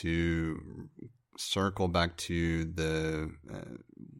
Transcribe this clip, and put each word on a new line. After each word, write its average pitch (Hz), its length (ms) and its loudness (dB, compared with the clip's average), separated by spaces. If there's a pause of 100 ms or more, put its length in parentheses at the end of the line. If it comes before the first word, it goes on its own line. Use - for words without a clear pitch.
to 82 880 0 (480)
circle 95 500 2
back 85 300 4
to 85 480 2
the, 80 680 0 (220)
uh, - 220 -10 (440)